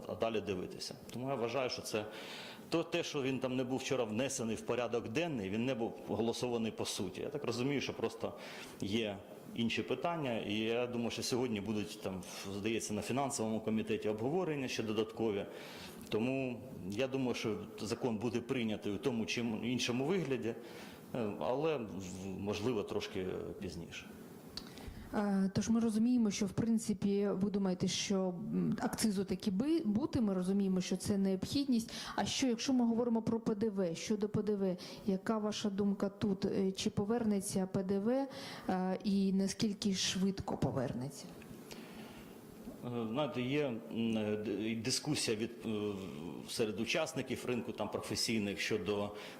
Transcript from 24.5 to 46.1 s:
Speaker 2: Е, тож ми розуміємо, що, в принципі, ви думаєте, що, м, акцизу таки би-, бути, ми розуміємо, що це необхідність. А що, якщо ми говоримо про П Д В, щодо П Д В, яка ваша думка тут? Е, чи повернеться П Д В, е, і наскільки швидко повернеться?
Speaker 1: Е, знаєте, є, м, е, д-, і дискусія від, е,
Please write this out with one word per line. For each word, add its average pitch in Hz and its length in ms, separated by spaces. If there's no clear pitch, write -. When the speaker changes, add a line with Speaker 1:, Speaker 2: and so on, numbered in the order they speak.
Speaker 2:
Е, 196 400
тож 208 140
ми 226 120
розуміємо, 226 500
що, 202 160
в 185 60
принципі, 202 800
ви 196 180
думаєте, 190 380
що, - 280
м, 175 640
акцизу 202 440
таки 185 260
би-, 277 340
бути, 240 360
ми 196 140
розуміємо, 190 460
що 185 160
це 196 220
необхідність. 226 760
А 214 80
що, - 220
якщо 240 260
ми 247 140
говоримо 233 360
про 226 180
П 226 140
Д 214 160
В, 185 260
щодо 208 320
П 214 140
Д 208 120
В, 190 220
яка 202 320
ваша 208 320
думка 202 380
тут? 196 360
Е, 190 280
чи 214 180
повернеться 208 840
П 196 100
Д 196 160
В, 254 280
е, 185 360
і 196 280
наскільки 196 640
швидко 196 640
повернеться? 131 680
Speaker 1:
Е, 120 240
знаєте, 127 320
є, 143 240
м, 113 500
е, 107 200
д-, 104 340
і 113 60
дискусія 127 600
від, 113 140
е, 104 260